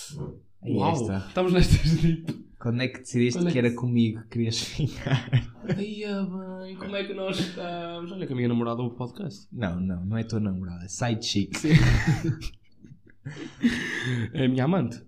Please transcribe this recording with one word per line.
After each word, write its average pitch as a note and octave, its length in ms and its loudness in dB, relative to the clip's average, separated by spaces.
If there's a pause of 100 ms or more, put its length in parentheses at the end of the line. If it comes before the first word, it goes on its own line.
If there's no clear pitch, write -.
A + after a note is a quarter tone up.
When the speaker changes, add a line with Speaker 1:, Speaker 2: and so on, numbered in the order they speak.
(640)
Speaker 1:
Aí - 100 -2
Speaker 2:
Uau! D#3 200 2
Speaker 1:
está. G#2 340 0
Speaker 2:
Estamos F#3 260 2
nestas, E3 480 8
tipo D#3+ 320 2 (260)
Speaker 1:
Quando A#2+ 220 -2
é C3 60 0
que - 120 -10
decidiste B2 400 2
Speaker 2:
Quando F3 100 2
é - 20 2
Speaker 1:
que - 100 -2
Speaker 2:
que A#2+ 60 4
Speaker 1:
era A#2 80 2
comigo A#2 480 2
que - 60 -20
querias A2+ 300 -2
<laughs> - 0 -
ficar? - 920 0 (240)
Speaker 2:
Ai, G#3 260 -4
é G3+ 200 -2
bem, F#3 520 -8
como F#3+ 200 -8
é G3 80 -2
que G3 100 -6
nós F#3+ 260 -4
estamos? F3 720 -6
Olha F#3+ 140 -6
que C3+ 80 -6
a - 20 -4
minha A#2+ 120 0
namorada A#2 340 0
ouve A#2+ 140 -4
o - 20 -14
podcast. - 540 -8
Speaker 1:
Não, F2+ 280 -4
não, F#2 260 -2
não G#2+ 120 -2
é A2+ 60 -2
tua A2+ 160 -4
namorada, F#2 460 -4
é - 20 -14
side A#2 380 -4
chick. - 320 -2
Speaker 2:
Sim. D#3 160 0
<laughs> C3 840 2 (1800)
É C3 120 2
a B2 40 4
minha B2+ 140 2
amante. C#3+ 440 0